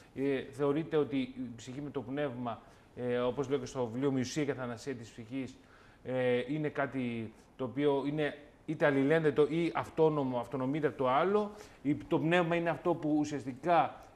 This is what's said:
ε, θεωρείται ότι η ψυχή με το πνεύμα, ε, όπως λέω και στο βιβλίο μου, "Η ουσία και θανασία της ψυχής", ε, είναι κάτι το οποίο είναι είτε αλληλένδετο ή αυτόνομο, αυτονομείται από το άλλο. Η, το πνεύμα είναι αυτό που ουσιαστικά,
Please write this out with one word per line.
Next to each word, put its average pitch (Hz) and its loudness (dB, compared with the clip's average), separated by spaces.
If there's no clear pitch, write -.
ε, 135 0
θεωρείται 147 0
ότι 143 2
η 127 -4
ψυχή 127 -12
με 143 -8
το 131 -6
πνεύμα, 123 -6
ε, 123 -2
όπως 123 0
λέω 139 2
και 127 -8
στο 127 -2
βιβλίο 131 0
μου, 135 2
"Η 131 2
ουσία 131 -2
και 131 -2
θανασία 120 -8
της 117 -14
ψυχής", 120 -8
ε, 123 2
είναι 151 -2
κάτι 123 -4
το 131 -6
οποίο 139 0
είναι 147 -2
είτε 156 2
αλληλένδετο 147 4
ή 165 0
αυτόνομο, 139 2
αυτονομείται 135 -2
από 131 -2
το 131 2
άλλο. 196 4
Η, 147 2
το 147 0
πνεύμα 170 4
είναι 170 0
αυτό 170 0
που 151 0
ουσιαστικά, 143 0